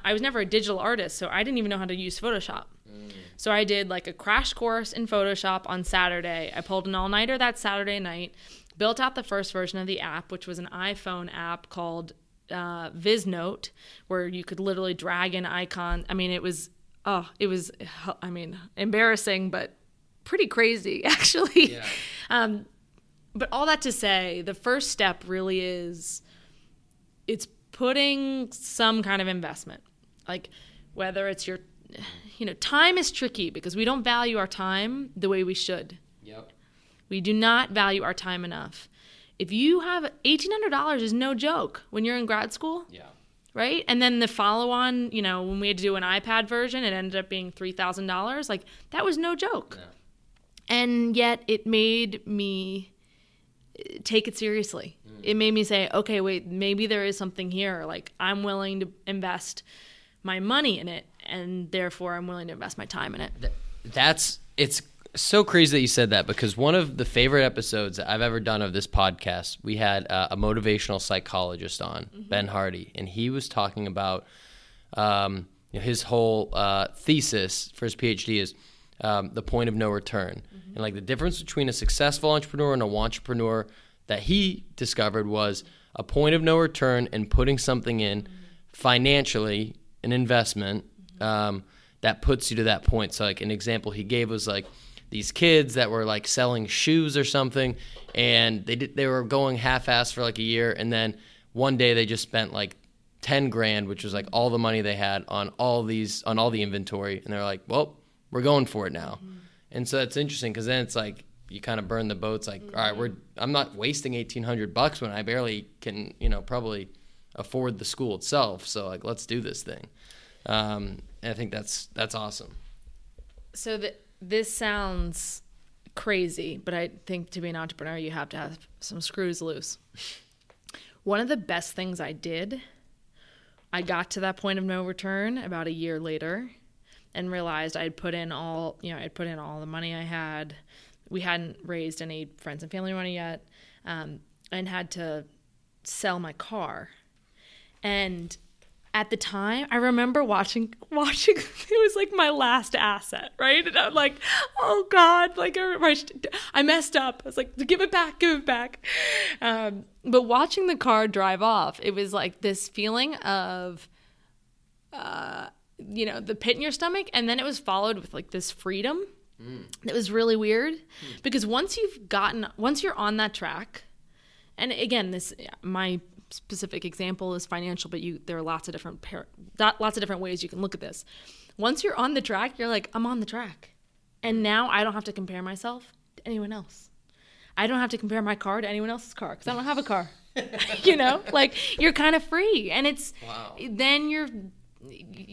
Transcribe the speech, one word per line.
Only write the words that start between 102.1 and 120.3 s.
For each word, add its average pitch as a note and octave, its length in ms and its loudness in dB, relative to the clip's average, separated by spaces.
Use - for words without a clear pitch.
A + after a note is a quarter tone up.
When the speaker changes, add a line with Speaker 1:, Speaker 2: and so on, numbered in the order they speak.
Speaker 2:
spent, A2+ 280 -2
like, G#2 240 -6
ten C#3 280 2
grand, G#2+ 380 2
which G2 160 -6
was, G2+ 100 -6
like, G2+ 200 -4
all A#2+ 160 4
the A#2 100 2
money A2+ 220 2
they G2+ 140 0
had G2 340 0
on G2+ 280 -4
all A#2+ 260 2
these, A2 400 -2
on A2 140 0
all A#2 120 4
the A2 120 0
inventory, G2 640 -4
and G#2 100 -6
they're G2+ 100 -4
like, G2 260 -4
"Well, D3+ 260 0
we're B2 100 -2
going C#3 240 6
for G#2 200 -4
it F2+ 60 -4
now." E2 320 -8
Speaker 1:
Mm-hmm. F#3 140 -16
Speaker 2:
And B2 160 -4
so C#3 100 0
that's B2+ 200 0
interesting, C#3+ 360 -2
'cause A2 120 -6
then B2+ 180 0
it's - 120 -6
like, G#2+ 280 -6
you G2 120 -14
kinda A2 220 -4
burn A2 260 -2
the G#2 60 -2
boats, G#2+ 300 -4
like, G2 160 -10
Speaker 1:
Mm-hmm. - 140 -16
Speaker 2:
"All A2+ 80 0
right, G#2+ 140 0
we're, A#2 160 -2
I'm C3 160 -2
not C#3+ 220 0
wasting C3 380 -2
eighteen A#2+ 300 -6
hundred A2+ 300 -2
bucks D3 260 2
when A2+ 120 -4
I G#2 120 -4
barely A2+ 460 -4
can, G#2 400 -8
you - 80 2
know, G#2 140 4
probably A2 480 -4
afford B2 460 -4
the G2 60 -10
school B2 300 -4
itself, G#2+ 520 0
so, G2+ 200 -6
like, F#2 180 -8
let's A2+ 200 -6
do A#2 140 -2
this G#2+ 240 -8
thing." - 240 -12